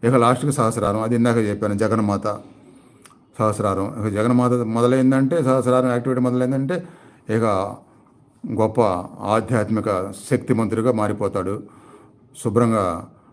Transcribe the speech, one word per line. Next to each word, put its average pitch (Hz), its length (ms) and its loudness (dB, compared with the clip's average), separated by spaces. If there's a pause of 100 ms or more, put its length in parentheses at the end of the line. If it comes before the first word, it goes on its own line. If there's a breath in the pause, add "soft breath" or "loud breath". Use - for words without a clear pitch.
ఇక 117 100 2
లాస్ట్కి 123 380 2
సహస్రారం, 110 500 0
అది 113 140 0
ఇందాక 117 220 2
చెప్పాను, 104 360 -2
జగన్మాత 104 640 0 (1000 loud breath)
సహస్రారం. 104 680 0
ఇక 104 60 -2
జగన్మాత 120 380 2
మొదలైందంటే, 131 920 2
సహస్రారం 127 440 2
యాక్టివిటీ 123 340 -2
మొదలైందంటే 131 640 -2 (460 loud breath)
ఇక 110 140 0 (1080 soft breath)
గొప్ప 110 300 0 (400)
ఆధ్యాత్మిక 104 920 -2
శక్తిమంతుడిగా 113 800 -2
మారిపోతాడు. 104 720 -2 (800 loud breath)
శుభ్రంగా 104 680 0 (240 soft breath)